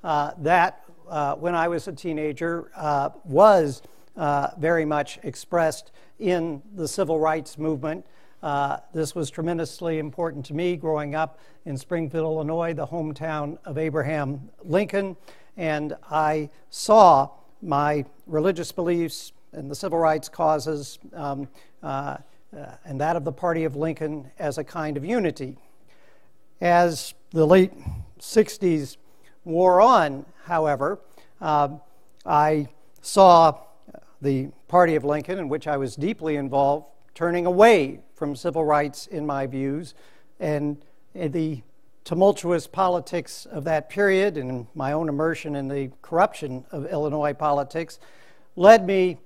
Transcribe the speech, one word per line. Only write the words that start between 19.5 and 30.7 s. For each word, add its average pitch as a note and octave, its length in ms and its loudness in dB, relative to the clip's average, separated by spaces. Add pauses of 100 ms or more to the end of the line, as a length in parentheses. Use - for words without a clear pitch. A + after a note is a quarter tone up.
and C#3 180 -12
the C#3+ 40 -8
civil E3 240 -4
rights D#3 300 2
causes, D3+ 720 -2 (160)
um, C#3+ 340 -8 (340)
uh, C#3 360 -6 (360)
uh, C#3+ 300 -16
and C#3 160 -10
that E3 160 0
of D3 80 -6
the D#3 80 -4
party E3 320 -2
of C#3 120 -4
Lincoln D3+ 640 -6
as D3+ 200 -4
a D3 60 -6
kind D3+ 320 -6
of C#3 80 -6
unity. F3 520 -4 (1040)
As F3 540 2 (160)
the D#3+ 160 4
late F#3 260 6 (460)
sixties E3+ 800 -2 (460)
wore F3+ 360 4
on, E3 460 4 (180)
however, D#3+ 560 -2 (400)